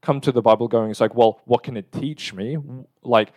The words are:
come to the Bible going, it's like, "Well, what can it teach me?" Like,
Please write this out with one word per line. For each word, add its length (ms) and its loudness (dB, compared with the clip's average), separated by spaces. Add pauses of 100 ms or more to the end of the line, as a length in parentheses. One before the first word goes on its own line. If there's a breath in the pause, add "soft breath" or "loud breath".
come 200 -2
to 100 -2
the 120 0
Bible 260 4
going, 240 0
it's 80 -6
like, 160 0
"Well, 280 2
what 200 0
can 120 -10
it 140 -12
teach 420 -10
me?" 240 -8 (460)
Like, 340 2